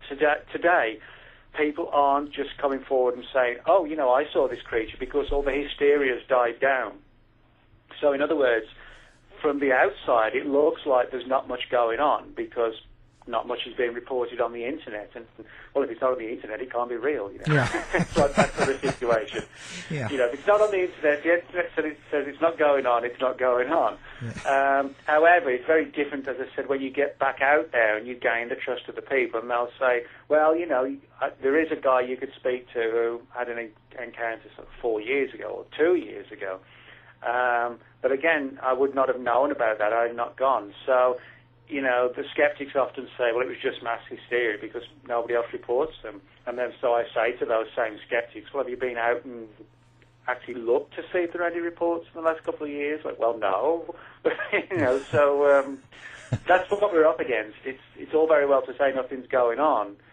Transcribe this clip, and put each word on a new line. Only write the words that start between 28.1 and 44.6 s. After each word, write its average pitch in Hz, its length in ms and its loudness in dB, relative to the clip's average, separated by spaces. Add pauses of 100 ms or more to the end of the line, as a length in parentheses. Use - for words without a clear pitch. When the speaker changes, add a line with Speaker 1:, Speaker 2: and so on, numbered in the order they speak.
Speaker 1:
gain 117 320 0
the 110 80 -6
trust - 320 -6
of 120 80 -12
the - 60 -8
people, 120 380 0
and 120 100 -6
they'll 120 280 0
say, 123 260 2 (240)
"Well, 156 280 4
you 175 100 -2
know, 139 300 0 (240)
I, 139 100 -2 (120)
there 139 180 2
is 156 100 0
a 160 60 -4
guy 131 260 2
you 127 140 -6
could 127 180 -10
speak 123 380 -6
to 120 80 -4
who 117 400 0 (160)
had 123 120 -6
an 117 100 -8
en-, 117 440 -14
encounter 113 540 -8
sort - 120 -18
of - 120 -20
four 113 200 0
years 127 340 -2
ago 104 140 -10
or 98 180 -10 (100)
two 165 200 4
years 101 360 -8
ago." 98 260 -8 (680)
Um, 120 520 0 (220)
but 131 120 2
again, 139 500 0
I 131 100 2
would 135 220 2
not 135 140 2
have 127 120 -2
known 127 320 2
about 110 260 0
that. 107 140 2
I 117 160 2
had 117 80 -8
not 120 200 -6
gone. 120 360 0 (140)
So, 127 320 4 (500)
you 143 140 -6
know, 123 320 2
the 143 180 -6
skeptics 147 420 0
often 127 320 -2 (120)
say, 120 140 2
"Well, 120 100 0
it 131 60 -4
was 120 140 -10
just 127 200 -4
mass 117 260 -6
hysteria 120 520 -2